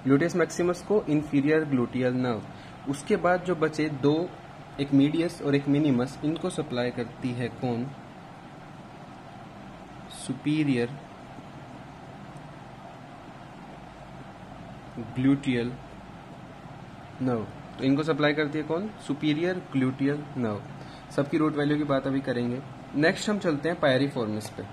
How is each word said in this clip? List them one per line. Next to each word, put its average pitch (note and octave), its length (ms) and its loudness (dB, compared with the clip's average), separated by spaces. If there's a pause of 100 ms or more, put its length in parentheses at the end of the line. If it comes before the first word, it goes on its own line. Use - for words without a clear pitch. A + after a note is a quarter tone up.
gluteus D3 320 6
maximus F3 460 2
को G#3 280 2
inferior D3+ 560 4
gluteal B2+ 480 2
नर्व। B2 280 2 (480)
उसके C#3 260 0
बाद F3 280 4
जो F3 120 2
बचे D#3 340 2
दो, D3+ 400 4 (500)
एक C#3+ 140 2
medius D#3 480 6
और C#3+ 140 4
एक C#3+ 120 4
minimus, C#3 580 4
इनको E3 240 0
supply B2 420 -2
करती A#2+ 400 -4
है A#2+ 160 -2
कौन? A#2+ 400 -2 (2500)
Superior C3+ 640 2 (4000)
gluteal B2 760 2 (1500)
nerve। A#2+ 260 0 (320)
तो - 40 -4
इनको C#3 200 4
supply D3+ 300 4
करती D3 240 0
है D3+ 60 -2
कौन? E3 260 -2 (180)
Superior D3+ 480 2
gluteal C#3 680 0 (140)
nerve। A2 240 0 (500)
सबकी D3 260 2
root D3+ 180 4
value D3 220 4
की D3+ 60 2
बात C#3 240 2
अभी C3+ 120 2
करेंगे। B2 420 0 (340)
Next D#3+ 340 4
हम G#3 100 2
चलते D#3 300 2
हैं F3 80 0
pyriformis B2+ 720 2
पे। - 240 -10